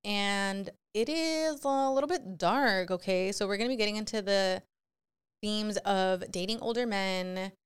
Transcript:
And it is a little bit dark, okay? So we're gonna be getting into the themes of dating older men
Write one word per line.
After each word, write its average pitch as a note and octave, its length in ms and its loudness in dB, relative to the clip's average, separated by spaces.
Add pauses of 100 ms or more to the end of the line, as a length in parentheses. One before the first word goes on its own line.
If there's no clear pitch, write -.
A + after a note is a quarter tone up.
And G3 680 0 (220)
it A3 160 0
is D#4+ 560 0
a C4+ 260 2
little C4+ 180 2
bit F#3+ 280 -4
dark, F#3+ 540 2
okay? F#3 420 0
So G3+ 140 -2
we're G3 120 -2
gonna A#3 100 0
be C4 80 0
getting G#3+ 200 0
into G#3+ 260 -4
the F#3+ 400 2 (800)
themes G#3+ 440 -2
of F#3+ 480 2
dating F#3 280 -4
older A#3 260 -2
men F#3+ 640 -2 (140)